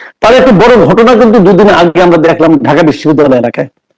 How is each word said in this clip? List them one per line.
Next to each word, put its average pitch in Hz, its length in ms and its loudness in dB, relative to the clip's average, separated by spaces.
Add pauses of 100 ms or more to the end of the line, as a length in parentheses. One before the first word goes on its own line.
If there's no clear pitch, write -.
(200)
তার 233 140 0
একটা 254 180 2
বড় 214 340 2
ঘটনা 226 280 0
কিন্তু 220 240 2
দুদিন 185 300 2
আগে 175 340 0
আমরা 175 140 2
দেখলাম 160 420 0
ঢাকা 147 240 -2
বিশ্ববিদ্যালয় 143 560 -2
এলাকায়, 120 300 -6 (300)